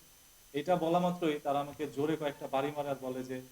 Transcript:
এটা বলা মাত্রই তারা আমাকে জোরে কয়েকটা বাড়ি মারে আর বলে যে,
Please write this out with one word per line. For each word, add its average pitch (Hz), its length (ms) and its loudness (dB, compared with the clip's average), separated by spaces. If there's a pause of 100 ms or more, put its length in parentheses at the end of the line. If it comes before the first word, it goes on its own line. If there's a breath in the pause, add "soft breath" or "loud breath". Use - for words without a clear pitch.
(540)
এটা 147 220 2
বলা 170 240 4
মাত্রই 170 400 2
তারা 143 200 2
আমাকে 143 280 -4
জোরে 151 300 0
কয়েকটা 143 300 -4
বাড়ি 139 280 0
মারে 143 140 -2
আর 139 120 -2
বলে 131 220 -4
যে, 131 180 -6 (100)